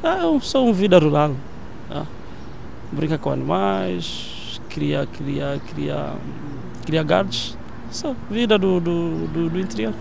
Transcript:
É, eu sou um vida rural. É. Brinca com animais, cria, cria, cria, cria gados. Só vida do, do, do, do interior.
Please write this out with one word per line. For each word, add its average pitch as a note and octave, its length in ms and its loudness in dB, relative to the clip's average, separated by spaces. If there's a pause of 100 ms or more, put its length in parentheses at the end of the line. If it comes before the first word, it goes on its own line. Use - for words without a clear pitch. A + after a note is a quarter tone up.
É, F4 180 2
eu E4 200 4
sou C4 260 4
um A#3 60 6
vida F#3 260 8
rural. D3+ 320 4 (580)
É. D3 120 -6 (880)
Brinca D3+ 260 0
com C#3+ 140 0
animais, F3+ 1300 -2 (100)
cria, D3 380 0
cria, C#3+ 540 -4 (120)
cria, D3 400 -4 (720)
cria D#3 180 2
gados. E3 540 2 (320)
Só - 240 -4 (160)
vida A3 280 4
do, F#3 240 4
do, E3+ 460 0
do, D#3+ 220 0
do E3+ 120 -2
interior. A2+ 400 -2